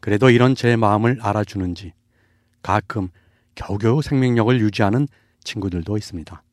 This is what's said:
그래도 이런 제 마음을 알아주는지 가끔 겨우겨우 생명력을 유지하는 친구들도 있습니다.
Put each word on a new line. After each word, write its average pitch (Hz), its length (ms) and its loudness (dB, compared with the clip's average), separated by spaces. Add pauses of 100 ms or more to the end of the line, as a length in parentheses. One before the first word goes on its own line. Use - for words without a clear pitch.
그래도 104 280 4
이런 123 260 6
제 120 200 0
마음을 110 460 2
알아주는지 98 720 -4 (680)
가끔 98 480 -4 (460)
겨우겨우 113 460 -2
생명력을 123 600 2
유지하는 107 460 0 (360)
친구들도 95 540 -6
있습니다. 87 560 -12